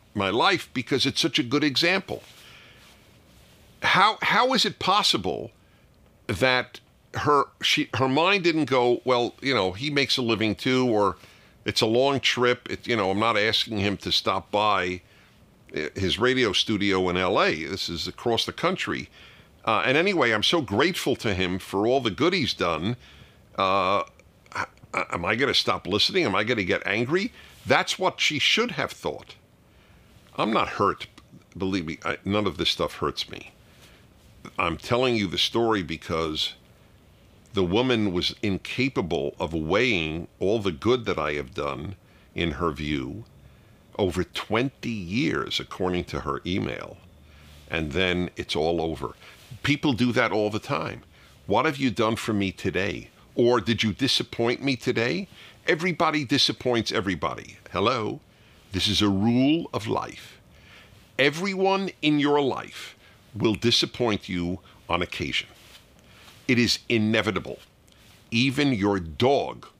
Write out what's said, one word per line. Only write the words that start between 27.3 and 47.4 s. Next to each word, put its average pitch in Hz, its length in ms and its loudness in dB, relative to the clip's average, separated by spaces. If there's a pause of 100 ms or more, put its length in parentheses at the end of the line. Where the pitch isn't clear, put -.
That's 160 320 0
what 185 220 -2
she 151 180 0
should 226 340 2
have 139 200 -4
thought. - 440 -8 (1000)
I'm - 160 0
not 143 160 2
hurt. - 380 0 (500)
Believe 95 280 -2
me, 80 200 -8
I, 78 180 -2
none 101 220 0
of 78 120 -2
this 82 120 0
stuff - 280 -4
hurts - 320 -6
me. - 220 -16 (1080)
I'm 82 180 -2
telling 123 380 0
you 101 120 0
the 82 100 -6
story 110 460 0
because 80 720 -4 (1000)
the 98 100 2
woman 110 500 2
was 87 300 -2
incapable 95 960 -2
of 82 140 -4
weighing 85 720 0 (120)
all 104 200 2
the 98 120 0
good 113 340 0
that 92 120 0
I 76 160 -2
have 69 220 -8
done, 73 400 -6 (400)
in 85 160 0
her 80 200 -2
view, 73 540 -6 (720)
over 90 260 0
twenty - 680 -4
years, 101 680 -2
according 90 460 -4
to 71 160 -8
her 69 240 -4
email. 67 520 -6 (720)